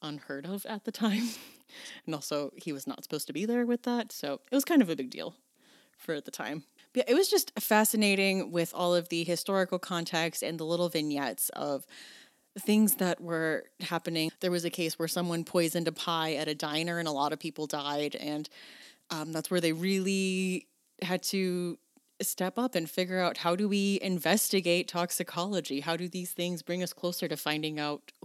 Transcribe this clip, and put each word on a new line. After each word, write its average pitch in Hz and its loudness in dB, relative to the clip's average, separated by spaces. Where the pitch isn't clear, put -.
unheard 143 -10
of 196 -8
at 214 -10
the 220 -6
time. 220 2
<laughs> - -12
And 160 -4
also, 147 -4
he - -8
was 135 -8
not - -10
supposed - -6
to 139 -8
be 165 -2
there 240 2
with 240 0
that, 240 0
so 143 -6
it - -2
was 277 4
kind 311 8
of 170 4
a 160 0
big 135 -4
deal - -8
for 151 -4
the - -12
time. 147 -6
But 254 2
yeah, 233 4
it - 8
was 381 6
just - 2
fascinating 196 4
with 170 0
all 175 2
of 170 2
the 170 0
historical 180 0
context 170 -2
and 156 -4
the 156 -4
little 170 2
vignettes 143 -2
of 143 -4
things 214 4
that 180 0
were 160 0
happening. 165 0
There 185 0
was 175 0
a 170 0
case 165 -2
where 165 -2
someone 170 -2
poisoned 165 2
a 160 -2
pie 160 -2
at 151 -2
a 151 0
diner, 160 -2
and 165 -2
a 156 -2
lot 143 2
of 151 -6
people 151 -6
died, 147 -2
and, 151 -6
um, 160 -4
that's 156 -4
where 180 2
they 165 2
really 190 0
had 180 -2
to 180 -2
step 185 -2
up 247 0
and 165 0
figure 185 0
out, 180 2
how 175 2
do 208 2
we 196 2
investigate 175 2
toxicology? 175 -2
How 165 0
do 175 -4
these 175 -6
things 175 -4
bring 175 -2
us 175 -4
closer 175 -4
to 151 -2
finding 151 -2
out 147 -4